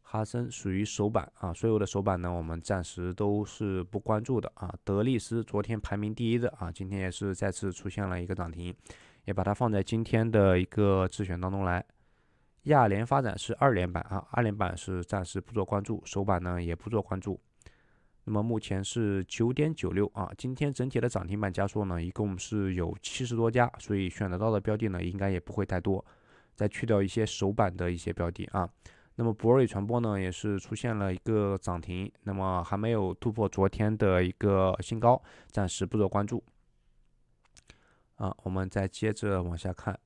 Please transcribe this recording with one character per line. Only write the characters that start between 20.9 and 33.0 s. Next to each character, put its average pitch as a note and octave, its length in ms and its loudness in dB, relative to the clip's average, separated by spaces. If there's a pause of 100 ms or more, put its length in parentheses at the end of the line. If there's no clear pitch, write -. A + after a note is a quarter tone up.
的 A#2 100 2
涨 F#2 160 -2
停 G2+ 160 -4
板 G2 120 0
家 G2 120 0
数 G#2 200 -2
呢， F2 180 -2
一 F2 80 -2
共 G2+ 260 -2
是 F#2+ 380 -2
有 F2 260 0
七 - 240 -6
十 A#2 120 -4
多 A2+ 120 4
家， A#2+ 300 4
所 - 160 -4
以 F#2+ 160 0
选 G2 180 -4
择 F2+ 80 -2
到 G#2+ 140 2
的 G#2 100 2
标 G#2+ 160 2
的 A2 120 0
呢， F2+ 120 -2
应 F2+ 160 -2
该 G2 140 0
也 F#2 80 0
不 - 140 -8
会 G2+ 120 0
太 F2+ 160 0
多。 F#2+ 240 0 (520)
再 G#2 100 0
去 - 180 -4
掉 A2 160 4
一 G2+ 60 4
些 A2 180 0
首 G2 280 0
板 G2 240 2
的 F2+ 140 -2
一 F2 60 -2
些 F2 160 -6
标 F2 200 -2
的 - 140 -8
啊。 F#2 220 -2 (460)
那 A#2 100 0
么 A2+ 80 2
博 A2+ 200 4
瑞 C3+ 120 8
传 G2+ 220 -2
播 A#2+ 140 0
呢， G#2+ 200 0
也 F#2 100 -2
是 G2+ 280 -2
出 - 160 -8
现 A2+ 220 -2
了 G2 180 0
一 - 40 -6
个 G#2 400 0
涨 F2 220 -4
停， F2+ 300 -6 (140)
那 G2+ 100 -4
么 F#2+ 300 -2
还 G2 120 -4
没 G#2+ 140 0
有 G2 240 0